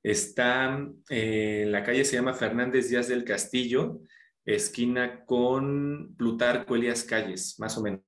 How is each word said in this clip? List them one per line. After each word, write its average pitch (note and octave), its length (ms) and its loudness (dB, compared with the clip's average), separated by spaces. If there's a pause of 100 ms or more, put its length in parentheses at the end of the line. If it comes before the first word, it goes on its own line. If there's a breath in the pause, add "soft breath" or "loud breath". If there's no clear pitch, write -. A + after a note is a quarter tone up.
Está, B2+ 800 0 (260)
eh, A2 520 0
en G#2 80 2
la G2+ 140 0
calle B2+ 200 4
se C3+ 120 0
llama B2 180 0
Fernández A#2+ 540 0
Díaz A#2+ 180 0
del B2 160 0
Castillo, A#2+ 760 0 (440 loud breath)
esquina B2 800 -2
con C#3 920 0
Plutarco A#2+ 580 0
Elías A#2 300 0
Calles, F#2+ 560 -4
más A2+ 180 -4
o A2+ 60 -4
menos. G2 240 -4